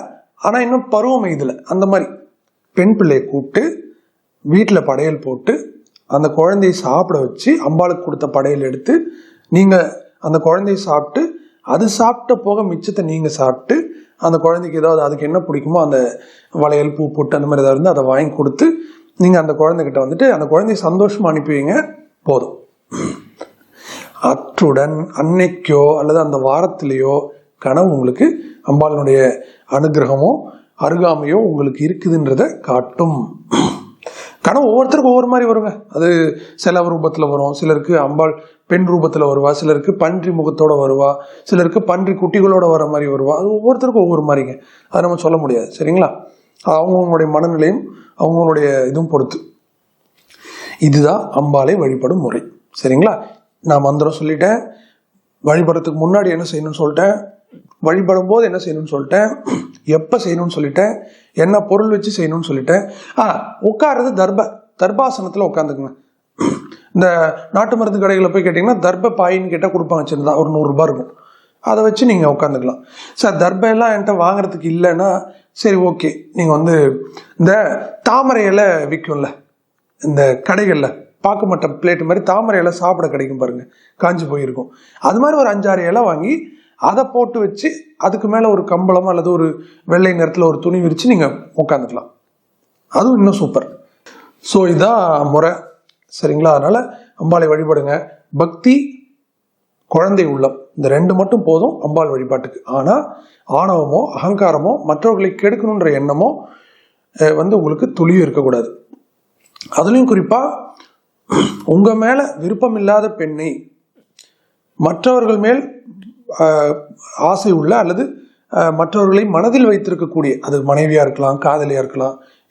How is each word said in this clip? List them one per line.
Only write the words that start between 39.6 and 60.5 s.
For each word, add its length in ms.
பன்றி 360
முகத்தோட 480
வருவா, 360
சிலருக்கு 400
பன்றி 300
குட்டிகளோட 560
வர 180
மாதிரி 240
வருவா. 240
அது 140
ஒவ்வொருத்தருக்கும் 580
ஒவ்வொரு 140
மாதிரிங்க, 380
அதை 120
நம்ம 140
சொல்ல 220
முடியாது. 400
சரிங்களா? 460
அவங்கவங்களுடைய 640
மனநிலையும் 520
அவங்களுடைய 680
இதுவும் 200
பொறுத்து. 320
இதுதான் 520
அம்பாளை 460
வழிபடும் 420
முறை. 240
சரிங்களா? 380
நான் 220
மந்திரம் 380
சொல்லிட்டேன். 560
வழிபடுறதுக்கு 580
முன்னாடி 280
என்ன 220
செய்யணும்னு 220
சொல்லிட்டேன், 520
வழிபடும் 480
போது 180
என்ன 120
செய்யணும்னு 340
சொல்லிட்டேன், 560
எப்ப 340
செய்யணும்னு 380